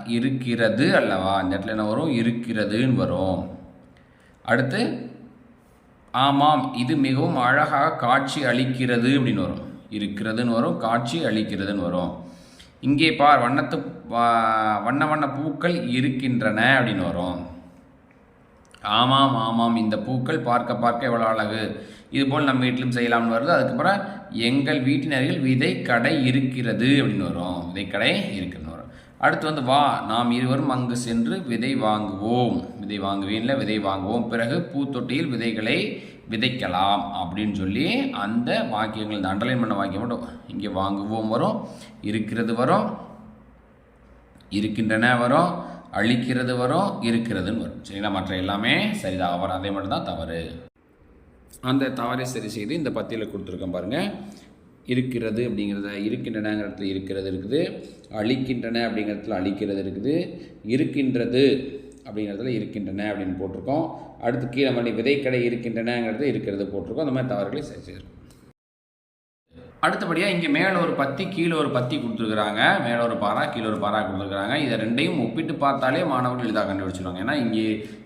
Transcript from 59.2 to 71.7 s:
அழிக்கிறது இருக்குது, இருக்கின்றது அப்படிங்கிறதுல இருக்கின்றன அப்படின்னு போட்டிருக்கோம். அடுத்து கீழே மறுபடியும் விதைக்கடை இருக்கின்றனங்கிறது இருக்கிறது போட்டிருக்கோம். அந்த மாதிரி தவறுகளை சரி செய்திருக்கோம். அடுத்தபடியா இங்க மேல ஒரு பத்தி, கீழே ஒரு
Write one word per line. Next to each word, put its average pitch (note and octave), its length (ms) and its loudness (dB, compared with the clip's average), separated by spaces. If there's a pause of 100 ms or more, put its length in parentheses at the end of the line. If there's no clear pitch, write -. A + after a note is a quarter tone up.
அழிக்கிறது G2 420 -2
இருக்குது, B2+ 560 -2 (240)
இருக்கின்றது B2+ 800 2 (600)
அப்படிங்கிறதுல G#2 420 -6
இருக்கின்றன G#2 640 -4
அப்படின்னு F#2 280 -4
போட்டிருக்கோம். F#2+ 500 -2 (320)
அடுத்து B2+ 260 0
கீழே C3 220 2
மறுபடியும் A#2 280 0
விதைக்கடை B2+ 480 2
இருக்கின்றனங்கிறது A#2 720 -2
இருக்கிறது G#2+ 440 0
போட்டிருக்கோம். G2+ 360 -6
அந்த D3 120 -2
மாதிரி B2+ 140 0
தவறுகளை G#2 360 -2
சரி - 180 -12
செய்திருக்கோம். - 360 -18 (1700)
அடுத்தபடியா F3 440 0
இங்க E3+ 220 0
மேல F3 300 2
ஒரு - 140 0
பத்தி, C#3 360 -2
கீழே E3 240 0
ஒரு D3+ 180 0